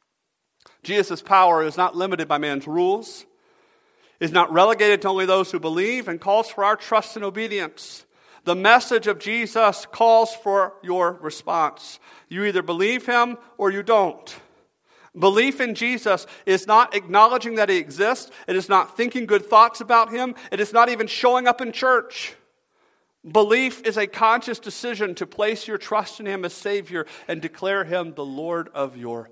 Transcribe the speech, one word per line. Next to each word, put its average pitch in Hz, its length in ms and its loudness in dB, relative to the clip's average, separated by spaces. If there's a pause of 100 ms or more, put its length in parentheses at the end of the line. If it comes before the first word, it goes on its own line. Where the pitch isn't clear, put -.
(840)
Jesus' 185 400 -2
power 180 400 6
is 156 140 -6
not 180 180 0
limited 175 320 -4
by 147 100 0
man's 143 300 -4
rules, 185 580 -2 (960)
is 160 120 -4
not 170 220 2
relegated 208 480 4
to 196 60 -4
only 190 180 -2
those 185 240 2
who 175 100 -6
believe, 196 480 -4
and 170 140 -8
calls 220 300 0
for 202 120 -4
our 208 120 4
trust - 400 -2
and 208 100 -8
obedience. 202 800 -8 (380)
The 175 120 0
message 226 520 4
of 202 100 0
Jesus 220 720 -2
calls 226 480 4
for 196 480 0
your 180 300 0
response. 156 840 -6 (300)
You 185 140 -6
either 185 180 0
believe 196 460 -2
Him 240 320 0 (180)
or 196 140 0
you 196 100 -4
don't. 196 540 0 (840)
Belief 214 420 2
in 247 140 -4
Jesus 226 540 -2 (180)
is 190 220 0
not 220 280 4
acknowledging 220 600 2
that 208 140 0
He 185 80 2
exists. 170 520 -4 (180)
It 185 80 -2
is 185 140 -4
not 190 260 2
thinking 240 300 -4
good 202 220 0
thoughts 233 340 4
about 226 300 2
Him. 247 240 -6 (160)
It 196 80 -4
is 208 140 -4
not 233 160 6
even 226 180 -4
showing 247 400 2
up 247 120 2
in 240 120 -8
church. - 640 -2 (920)
Belief 214 560 2
is 214 140 -4
a 208 80 -2
conscious 226 540 0
decision 202 560 -8
to - 100 -8
place 214 420 -4
your 208 120 -8
trust - 400 -6
in 214 80 -12
Him 196 180 -8
as 175 80 -10
Savior 180 540 -8 (200)
and 165 140 -8
declare 190 420 -4
Him 165 300 -6
the 143 120 -10
Lord 160 500 -8
of 135 200 -6
your 120 360 -12